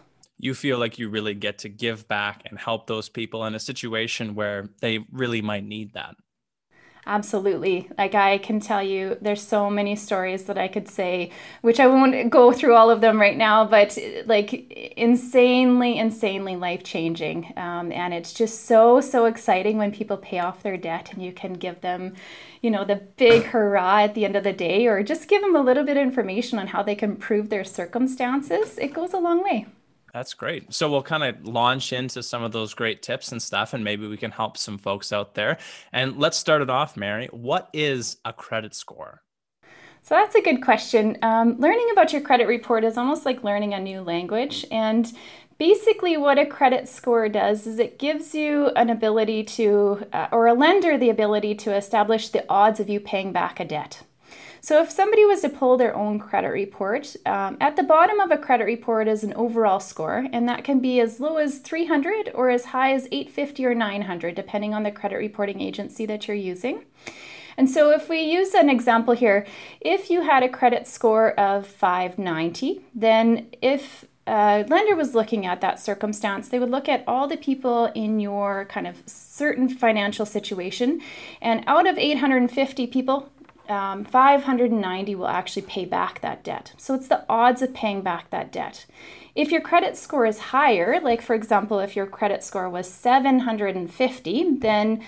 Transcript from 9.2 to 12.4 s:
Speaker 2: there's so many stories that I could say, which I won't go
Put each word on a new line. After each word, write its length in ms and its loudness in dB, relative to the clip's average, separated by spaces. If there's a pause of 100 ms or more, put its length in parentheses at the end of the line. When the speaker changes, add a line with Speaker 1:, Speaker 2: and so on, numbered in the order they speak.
Speaker 2:
there's 200 -4
so 300 0
many 240 -2
stories 500 -4
that 120 -8
I 100 -2
could 200 -8
say, 440 -4 (300)
which 180 4
I 80 8
won't 420 4
go 220 8